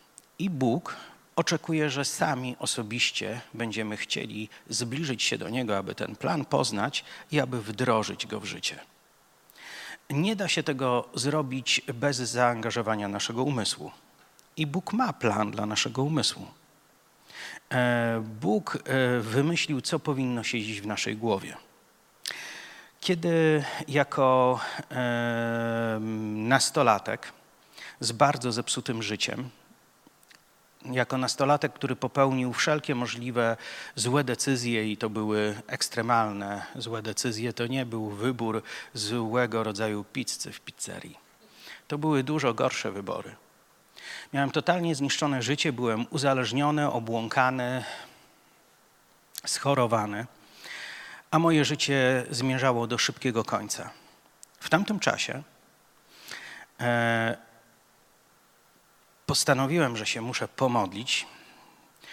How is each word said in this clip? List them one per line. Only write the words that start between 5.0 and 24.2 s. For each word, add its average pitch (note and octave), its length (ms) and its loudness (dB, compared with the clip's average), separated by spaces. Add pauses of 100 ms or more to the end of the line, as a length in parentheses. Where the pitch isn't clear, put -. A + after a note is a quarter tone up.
się - 140 0
do - 120 -6
Niego, A2+ 280 0
aby F#2+ 180 -4
ten - 200 -6
plan D#3+ 300 -2
poznać B2+ 600 0 (260)
i D3+ 80 2
aby B2+ 220 -2
wdrożyć G#2+ 640 0
go G#2+ 120 -6
w G2 60 -12
życie. - 340 -6 (1300)
Nie F3+ 260 2
da F#3+ 120 -2
się D#3+ 160 0
tego B2+ 500 2
zrobić C3 680 0 (120)
bez C3+ 240 0
zaangażowania A2+ 880 2
naszego A2 360 -2
umysłu. A#2+ 480 -2 (640)
I D#3 100 0
Bóg D#3+ 260 -4
ma A3+ 200 0
plan G#2+ 380 2
dla G#2 140 -4
naszego A2+ 380 0
umysłu. D3+ 440 0 (1200)
E, A#2+ 520 2 (180)
Bóg, G3 340 2
e, B2 440 2
wymyślił, C#3 640 2
co D#3+ 180 0
powinno B2+ 440 0
siedzieć G#2+ 380 -4
w G2+ 60 -6
naszej G#2+ 300 -2
głowie. G2+ 400 0 (1400)
Kiedy E3 640 4 (240)
jako, C3 720 6 (320)